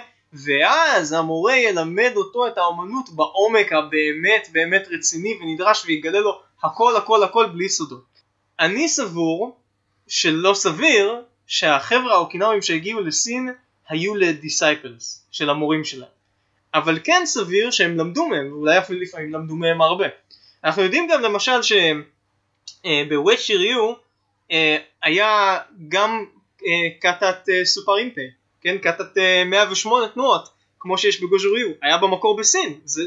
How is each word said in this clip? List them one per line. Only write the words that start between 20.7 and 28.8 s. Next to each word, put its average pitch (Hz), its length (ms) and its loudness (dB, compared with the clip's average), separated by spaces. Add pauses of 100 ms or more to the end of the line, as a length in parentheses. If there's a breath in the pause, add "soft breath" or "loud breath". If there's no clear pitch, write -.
יודעים 247 300 0
גם 285 100 4
למשל 226 400 0
ש-, - 120 0 (1120)
אה, 147 240 0
בווי 156 280 2
שיריו, 220 560 0 (580)
אה, 156 260 2 (260)
היה 196 560 2 (280)
גם, 208 380 0 (400)
אה, 170 240 0 (100)
קאטת, 185 500 0
אה, 185 160 2
סופר 196 320 0
אימפי, 233 300 -6 (340)
כן? 180 160 -2
קאטת, 180 400 -4